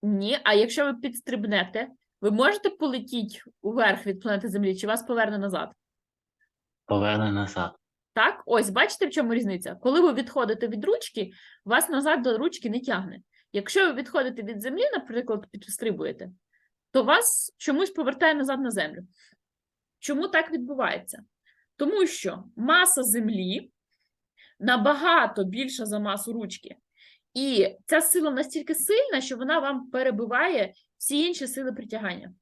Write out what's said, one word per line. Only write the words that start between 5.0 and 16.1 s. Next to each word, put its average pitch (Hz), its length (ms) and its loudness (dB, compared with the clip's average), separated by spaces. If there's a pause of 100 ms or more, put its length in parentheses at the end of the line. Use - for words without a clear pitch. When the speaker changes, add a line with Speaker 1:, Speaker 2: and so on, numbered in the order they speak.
Speaker 1:
поверне 220 340 -2
назад? 185 360 -6 (1120)
Speaker 2:
Поверне 104 460 2
назад. 95 440 -4 (380)
Speaker 1:
Так? 226 320 2
Ось, 208 240 2
бачите, 294 380 0
в 285 40 -4
чому 233 220 0
різниця? 196 420 -4
Коли 277 260 2
ви 320 120 6
відходите 233 540 -2
від 208 180 -6
ручки, 359 460 -2 (340)
вас 254 240 2
назад 285 320 2
до 240 160 2
ручки 262 320 -2
не 226 100 -2
тягне. 190 420 -6 (320)
Якщо 349 340 2
ви 302 60 0
відходите 254 500 -2
від 202 180 -8
землі, 269 220 -2 (100)
наприклад, 233 580 -4
підстрибуєте, 185 800 -6 (600)